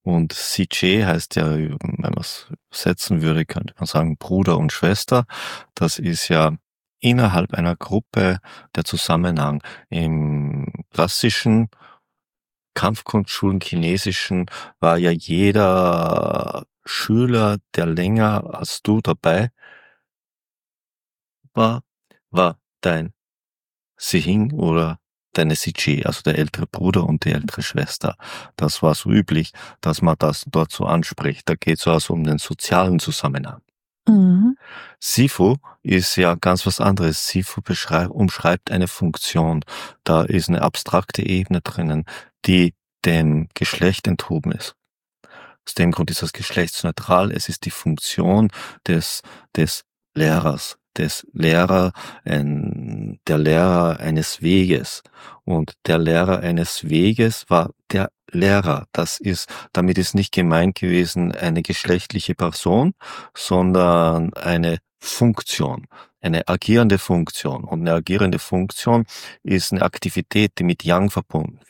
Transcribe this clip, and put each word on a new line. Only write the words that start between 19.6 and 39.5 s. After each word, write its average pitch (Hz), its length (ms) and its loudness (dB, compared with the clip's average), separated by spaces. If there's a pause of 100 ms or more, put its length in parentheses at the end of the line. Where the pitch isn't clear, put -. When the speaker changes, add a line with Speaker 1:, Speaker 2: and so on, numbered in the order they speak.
Speaker 1:
war, 117 260 2 (480)
war 85 300 2 (220)
dein 82 320 -2 (840)
Sihing 101 560 0
oder 82 460 0 (340)
deine 78 220 2
C - 220 -6
J, 71 300 -2
also - 160 -6
der 76 160 0
ältere 78 260 -4
Bruder 90 400 -2
und 80 180 -2
die 80 80 -2
ältere - 300 -6
Schwester. - 560 -6 (380)
Das - 260 -2
war 78 140 4
so - 160 -2
üblich, 82 420 2 (260)
dass 80 220 -2
man 82 160 4
das 76 300 0
dort 80 240 0
so - 140 -4
anspricht. - 640 -2
Da 85 60 0
geht's - 340 -2
also 82 260 2
um 82 100 -2
den 76 160 0
sozialen 90 580 0
Zusammenhang. - 640 -4 (460)
Speaker 2:
Mhm. 202 500 6 (420)
Speaker 1:
Sifu 123 580 2 (260)
ist 92 320 0
ja 87 180 4
ganz 90 320 2
was 95 160 -2
anderes. 95 460 2
Sifu - 340 -4
beschrei-, 87 480 -2
umschreibt - 640 0
eine 90 160 0
Funktion. 80 760 -2 (400)